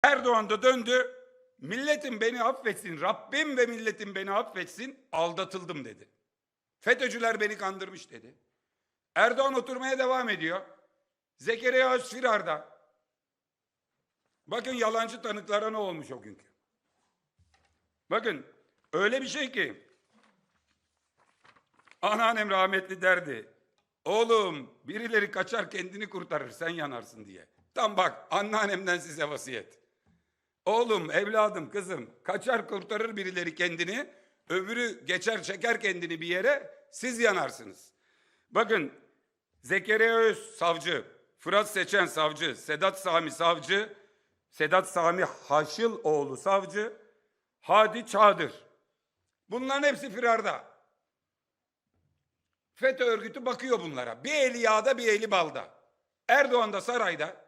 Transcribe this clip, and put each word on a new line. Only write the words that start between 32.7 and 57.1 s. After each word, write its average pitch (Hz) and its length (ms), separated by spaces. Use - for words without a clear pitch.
birileri 180 380
kendini, 175 600
öbürü 196 580
geçer 180 360
çeker 226 380
kendini 170 400
bir 170 60
yere, 214 640
siz 233 280
yanarsınız. 135 720
Bakın 208 420
Zekeriya 214 540
Öz 226 400
savcı, 165 480
Fırat 208 320
Seçen 185 360
savcı, 156 500
Sedat 185 440
Sami 165 300
savcı, 175 680
Sedat 180 400
Sami 175 340
Haşıloğlu 151 1120
savcı, 196 600
Hadi 214 460
Çağdır. 190 580
Bunların 269 400
hepsi 240 220
firarda. 220 640
fetö 262 300
örgütü 233 420
bakıyor 247 340
bunlara. 127 440
Bir 285 100
eli 254 240
yağda, 226 400
bir 233 100
eli 214 220
balda. 151 440
Erdoğan 247 440
da 196 80
sarayda. 185 680